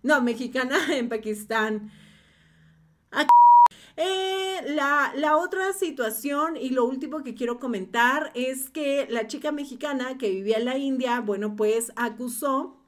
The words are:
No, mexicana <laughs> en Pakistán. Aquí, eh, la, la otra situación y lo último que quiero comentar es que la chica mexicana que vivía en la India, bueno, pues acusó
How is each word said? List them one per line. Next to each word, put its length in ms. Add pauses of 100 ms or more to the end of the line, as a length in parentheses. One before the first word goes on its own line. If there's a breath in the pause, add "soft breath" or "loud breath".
No, 180
mexicana 640
<laughs> 80
en 140
Pakistán. 840 (1200 loud breath)
Aquí, 180 (680 loud breath)
eh, 640 (140)
la, 400
la 220
otra 340
situación 840
y 140
lo 120
último 400
que 100
quiero 260
comentar 760
es 340
que 400
la 180
chica 260
mexicana 640
que 120
vivía 280
en 80
la 120
India, 440
bueno, 340
pues 400
acusó 840 (100)